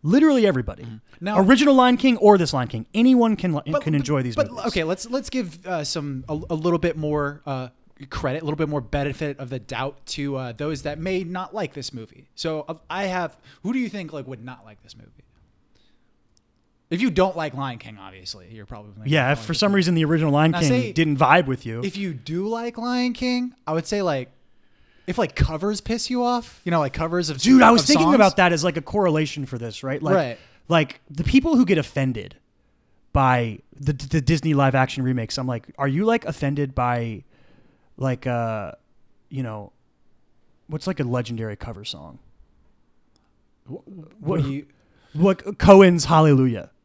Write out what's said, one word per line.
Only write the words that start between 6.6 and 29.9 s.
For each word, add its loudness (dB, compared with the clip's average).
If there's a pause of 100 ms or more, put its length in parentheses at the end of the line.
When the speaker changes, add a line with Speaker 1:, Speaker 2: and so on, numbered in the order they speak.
Speaker 2:
bit -2
more, -4
uh, -8 (420)
credit, -4
a -14
little -4
bit -2
more -4
benefit -6
of -12
the -10
doubt -10
to, -8
uh, -8
those -8
that -8
may -4
not -10
like -6
this -12
movie. -18
So, -6
uh, -10 (160)
I -6
have, -6 (260)
who -6
do -2
you -4
think, -12
like, -12
would -16
not -18
like -20
this -20
movie? -20 (1800)
If -2
you 2
don't 2
like -6
Lion -8
King, -20
obviously, -18
you're -18
probably -18
not -10
Speaker 1:
Yeah, 4
Speaker 2:
gonna 2
Speaker 1:
if 0
Speaker 2:
like -12
Speaker 1:
for -4
Speaker 2:
this -2
Speaker 1:
some 2
Speaker 2:
movie. 2
Speaker 1:
reason 2
the 2
original 2
Lion 4
Speaker 2:
Now, -2
Speaker 1:
King 2
Speaker 2:
say 0
Speaker 1:
didn't 0
vibe 4
with -6
you. -8
Speaker 2:
if -6
you -6
do -8
like -8
Lion -4
King, -4 (140)
I -4
would -4
say, -2
like, -2 (760)
if, -4
like, -2
covers -2
piss -6
you -2
off, -4
you -4
know, 2
like, -2
covers -2
of -6
Speaker 1:
Dude, 8
I 10
was 6
Speaker 2:
of -2
Speaker 1:
thinking 4
Speaker 2:
songs. 4
Speaker 1:
about 6
that 4
as, -2
like, -2
a -6
correlation -2
for -10
this, -12
right? -6